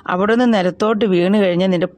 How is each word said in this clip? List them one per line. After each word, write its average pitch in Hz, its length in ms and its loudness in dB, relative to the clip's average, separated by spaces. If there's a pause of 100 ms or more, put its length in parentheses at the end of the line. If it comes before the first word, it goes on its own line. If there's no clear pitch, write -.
(140)
അവിടെ 208 260 0
നിന്ന് 247 60 2 (100)
നിലത്തോട്ട് 214 580 -2
വീണ് 185 280 2
കഴിഞ്ഞാൽ 185 320 0
നിൻ്റെ 175 240 -2